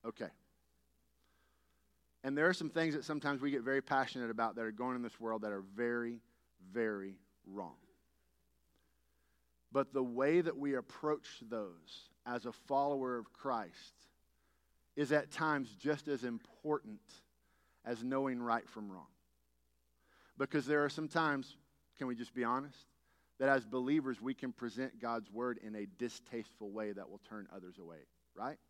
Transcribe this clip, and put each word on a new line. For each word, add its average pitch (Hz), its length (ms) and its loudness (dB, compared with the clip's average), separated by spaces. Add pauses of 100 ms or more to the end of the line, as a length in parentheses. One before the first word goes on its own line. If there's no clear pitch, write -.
okay. 110 220 -6 (2000)
And 135 120 0
there 156 120 6
are 185 60 6
some 160 140 -2
things 165 260 2
that 139 100 -2
sometimes 143 360 0
we 143 100 2
get 135 120 0
very 135 180 2
passionate 127 500 0
about 110 260 0
that 113 80 -2
are 110 80 -2
going 123 240 -2
in 120 60 -4
this 113 180 -8
world 113 220 -2
that 107 100 -2
are 98 100 -4 (140)
very, 120 440 0 (520)
very 101 420 0 (320)
wrong. 95 300 -8 (1900)
But 131 220 2
the 135 100 2
way 135 380 4
that 160 160 0
we 139 180 0
approach 151 540 -2 (200)
those 92 600 -8 (180)
as 123 200 -4
a 120 60 -4
follower 139 640 0
of 113 140 -10
Christ 113 420 -2 (1200)
is 143 160 2
at 147 180 4
times 147 380 0 (100)
just 147 300 0
as 127 160 0
important 117 760 -4 (840)
as 117 180 -2
knowing 131 400 0
right 117 260 2
from 104 220 -10
wrong. 87 160 -14 (1300)
Because 135 300 2
there 147 180 6
are 143 40 2
some 156 200 -2
times, 147 480 2 (420)
can 135 80 -4
we 123 80 -2
just 117 200 -8
be 127 100 0
honest, 135 340 0 (600)
that 135 100 6
as 135 160 6
believers 127 560 2
we 127 140 -2
can 127 180 -4
present 120 480 -4
God's 117 300 -2
word 120 340 -2
in 107 120 -6
a 104 100 -4 (120)
distasteful 113 720 -6
way 107 200 -2
that 98 180 -8
will 98 200 -14
turn 107 260 -10
others 90 240 -14
away, 82 200 -14 (360)
right? 120 240 -6 (120)